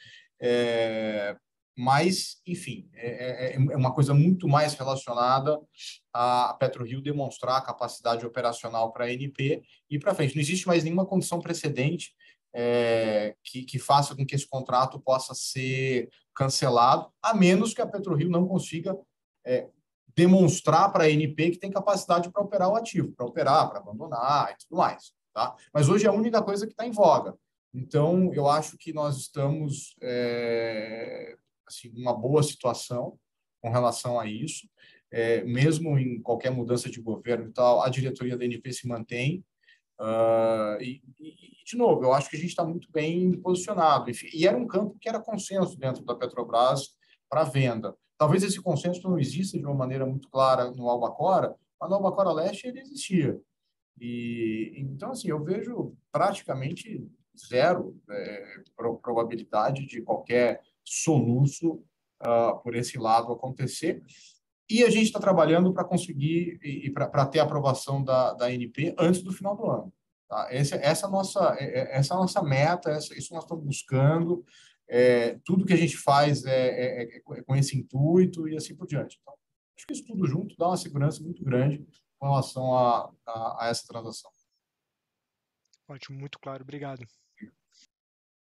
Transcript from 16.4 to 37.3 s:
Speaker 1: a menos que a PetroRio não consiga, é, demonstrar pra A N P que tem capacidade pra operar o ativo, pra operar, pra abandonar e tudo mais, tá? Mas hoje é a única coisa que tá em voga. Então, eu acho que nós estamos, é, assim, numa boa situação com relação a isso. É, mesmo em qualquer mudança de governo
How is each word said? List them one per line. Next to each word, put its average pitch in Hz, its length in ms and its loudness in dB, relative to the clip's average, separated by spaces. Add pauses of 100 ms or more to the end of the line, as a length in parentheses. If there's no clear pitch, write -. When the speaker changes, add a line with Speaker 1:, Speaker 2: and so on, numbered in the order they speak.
Speaker 1:
a 220 100 2
menos 190 400 6
que - 80 -4
a 208 60 -2
PetroRio 175 420 -2
não 175 180 2
consiga, 170 480 -4 (500)
é, - 260 -2 (440)
demonstrar 180 800 6
pra 170 120 4
A 156 60 8
N 151 240 4
P 175 180 2
que 175 60 -10
tem 196 120 -8
capacidade 190 600 0
pra 208 120 -2
operar 196 260 0
o 208 80 2
ativo, 196 360 -4
pra 123 120 -8
operar, 139 460 2
pra 101 80 -10
abandonar 120 760 -2
e - 60 -20
tudo - 180 -16
mais, - 360 0 (200)
tá? 120 240 -4 (160)
Mas 147 160 4
hoje 208 160 4
é 214 60 6
a - 20 6
única 220 300 2
coisa 202 240 -4
que - 80 -12
tá 226 120 -8
em 240 40 -8
voga. 180 440 4 (380)
Então, 156 600 2
eu 139 120 0
acho 151 300 0
que 165 160 -12
nós 147 240 -2
estamos, 143 840 -4
é, 117 1300 -4 (320)
assim, - 280 -20
numa 123 180 -2
boa 135 300 2
situação 127 760 -4 (440)
com 120 80 -6
relação 120 500 0
a 110 60 -4
isso. 120 420 -8 (420)
É, 113 340 0
mesmo 147 540 2
em 123 220 -2
qualquer 120 300 -2
mudança 120 400 -2
de 117 100 -12
governo 113 480 -4